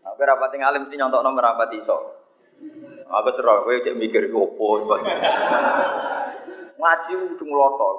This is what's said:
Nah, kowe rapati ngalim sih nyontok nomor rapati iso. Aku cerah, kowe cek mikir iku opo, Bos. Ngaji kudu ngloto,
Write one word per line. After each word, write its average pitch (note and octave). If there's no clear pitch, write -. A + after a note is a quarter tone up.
Nah, G2
kowe C#3
rapati C3
ngalim C#3
sih C#3+
nyontok C3
nomor C3
rapati A#2
iso. -
Aku A2
cerah, A2
kowe B2
cek A#2+
mikir A2
iku G2+
opo, G#2+
Bos. G#2+
Ngaji E3
kudu F3+
ngloto, C#3